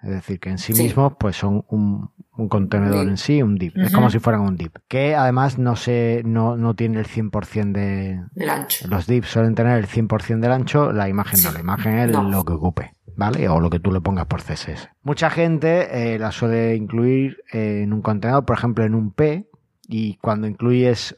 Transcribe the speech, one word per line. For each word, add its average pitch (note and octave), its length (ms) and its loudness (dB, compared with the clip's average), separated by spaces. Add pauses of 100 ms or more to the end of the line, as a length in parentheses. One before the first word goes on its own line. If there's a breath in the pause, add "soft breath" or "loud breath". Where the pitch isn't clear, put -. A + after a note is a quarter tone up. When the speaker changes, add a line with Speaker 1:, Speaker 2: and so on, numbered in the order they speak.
Speaker 1:
es G2+ 60 -8
decir, F#2+ 320 -6
que F#2 80 -8
en F#2+ 80 -4
sí A2 160 -4
Speaker 2:
Sí. A2+ 100 4
Speaker 1:
mismos, C3+ 340 2
pues, G2+ 200 -2
son G2+ 320 0
un, G2+ 420 -2 (240)
un A2 140 -4
contenedor G2+ 540 2
Speaker 2:
Div. F#2+ 60 0
Speaker 1:
en G2 80 0
sí, D3 240 2
un A#2 140 2
div. F3+ 220 -4
Es F#3 100 2
Speaker 2:
Ujú. F#3 80 2
Speaker 1:
como B2 140 6
si A2+ 100 2
fueran A2 220 2
un F#2+ 160 0
div, E2 160 -10 (160)
que C#3+ 260 0
además C3 420 2
no B2 200 0
se, A#2 480 0
no, A2+ 320 2
no A#2 180 2
tiene A2+ 240 0
el G#2 60 -4
cien G#2+ 260 -4
por G2+ 140 -4
cien G#2 260 -2
de G2 500 -4 (120)
Speaker 2:
Del D#3 160 -4
ancho. D3 400 -4
Speaker 1:
Los F#2 180 -2
divs A#2+ 220 0
suelen A2+ 260 2
tener A#2 220 2
el G#2 80 0
cien A2+ 240 -2
por A2 140 0
cien A2+ 180 -2
del A#2+ 100 2
ancho, C3 400 2
la G#2 160 0
imagen G2 340 0
no, E2+ 100 0
Speaker 2:
Sí. - 20 -8
Speaker 1:
la E2 80 -8
imagen G2+ 380 0
es A#2+ 120 2
Speaker 2:
No. G2+ 120 2
Speaker 1:
lo G2 200 0
que F2 80 -4
ocupe, E2 440 -4 (200)
¿vale? G2+ 320 0
O E2 140 4
lo E2+ 80 2
que E2+ 100 0
tú F#2+ 140 0
le F#2 80 0
pongas F2+ 240 -2
por - 160 -4
C - 140 -8
S - 180 -10
S. - 160 -14 (140)
Mucha D3 260 0
gente, D#3+ 840 0
eh, A2 60 -2
la G#2+ 140 -4
suele A#2 420 2
incluir, A#2+ 640 0 (160)
eh, G#2+ 300 -2
en G#2 100 0
un G#2+ 80 -2
contenedor, A2 420 0
por A#2 140 0
ejemplo, A2+ 260 0
en A2 100 2
un A2 200 0
P, D3+ 340 0 (400)
y A2 300 -4
cuando G#2+ 300 -2
incluyes A#2+ 720 0